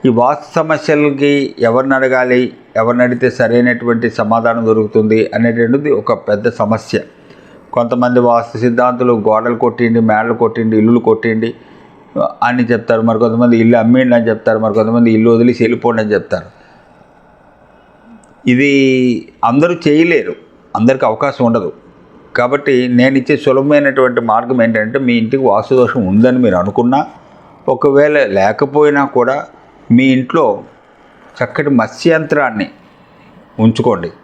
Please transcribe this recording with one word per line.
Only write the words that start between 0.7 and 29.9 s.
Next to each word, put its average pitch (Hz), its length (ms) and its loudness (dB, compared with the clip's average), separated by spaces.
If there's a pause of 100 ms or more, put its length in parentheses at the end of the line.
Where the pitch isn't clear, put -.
ఎవరిని 131 360 0
అడగాలి, 127 580 0 (240)
ఎవరిని 120 260 0
అడిగితే 123 280 0
సరైనటువంటి 120 800 0
సమాధానం 117 560 -2
దొరుకుతుంది 110 680 0
అనేటువంటిది 117 560 0
ఒక 110 380 -2
పెద్ద 104 200 -2
సమస్య. 107 520 -4 (720)
కొంతమంది 123 480 0
వాస్తు 117 380 0
సిద్ధాంతులు 123 540 0
గోడలు 110 440 0
కొట్టిండి, 117 440 0
మేడలు 110 340 0
కొట్టిండి, 110 440 -2
ఇల్లులు 113 200 4
కొట్టిండి 113 560 -2 (880)
అని 123 220 0
చెప్తారు. 113 360 0
మరి 113 180 0
కొంతమంది 117 400 2
ఇల్లు 113 180 4
అమ్మేయండి 123 400 2
అని 113 120 0
చెప్తారు. 110 300 -2
మరి 110 160 -2
కొంతమంది 113 380 2
ఇల్లు 110 180 2
వదిలేసి 117 340 2
వెళ్ళిపోండి 113 380 -2
అని 104 100 -2
చెప్తారు. 90 520 -6 (1800)
ఇది 131 840 2 (160)
అందరూ 147 300 2 (140)
చేయలేరు, 151 460 0 (420)
అందరికీ 123 300 0
అవకాశం 123 380 -2
ఉండదు. 113 280 -2 (640)
కాబట్టి 127 520 0
నేను 127 300 2
ఇచ్చే 131 180 0
సులభమైనటువంటి 135 840 0
మార్గం 120 420 0
ఏంటంటే, 113 360 -2
మీ 123 160 -2
ఇంటికి 117 300 -2
వాస్తు 110 300 0
దోషం 107 320 0
ఉందని 117 320 2
మీరు 107 180 2
అనుకున్నా, 120 500 -2 (640)
ఒకవేళ 143 580 2
లేకపోయినా 135 800 0
కూడా 131 400 -2 (480)